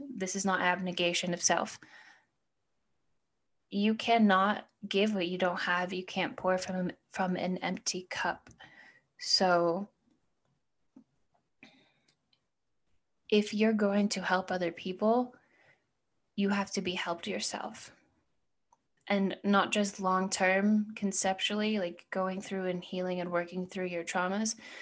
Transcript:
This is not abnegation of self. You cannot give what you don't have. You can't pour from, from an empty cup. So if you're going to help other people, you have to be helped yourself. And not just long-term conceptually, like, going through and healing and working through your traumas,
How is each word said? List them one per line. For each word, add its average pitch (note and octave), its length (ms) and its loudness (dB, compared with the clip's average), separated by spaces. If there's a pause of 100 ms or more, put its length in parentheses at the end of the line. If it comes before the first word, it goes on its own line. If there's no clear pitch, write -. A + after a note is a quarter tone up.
(140)
This F#3+ 220 -6
is G3 80 -4
not F#3+ 160 2
abnegation F3+ 720 0
of F3 80 -4
self. - 380 0 (1900)
You G#3 240 2
cannot G#3 760 4 (180)
give G#3 280 2
what F3+ 140 0
you F3+ 100 -4
don't F#3 220 0
have. F3+ 340 0
You F#3 100 -6
can't - 320 -4
pour F#3 220 0
from, F#3 320 -2 (200)
from F#3 260 -2
an F3+ 220 -2
empty F#3 520 -6
cup. - 400 -6 (680)
So F3 680 4 (3500)
if G#3+ 240 4
you're G#3+ 180 4
going G#3 380 2
to F#3+ 100 -4
help F#3 320 0
other F3 200 -2
people, A3 600 0 (1040)
you G3+ 140 2
have G3+ 220 0
to G3 100 -4
be F3+ 100 -2
helped F3 340 -6
yourself. - 680 -6 (1160)
And G3 340 0
not G3+ 300 4
just G3+ 280 0
long-term G3 920 2
conceptually, G#3 840 0
like, F3 320 -6
going F#3+ 300 -2
through F#3+ 260 -6
and F3+ 180 -4
healing F3+ 360 -4
and F3 120 -6
working F3 340 -2
through F#3 200 -6
your E3+ 180 -6
traumas, F#3+ 500 -2 (280)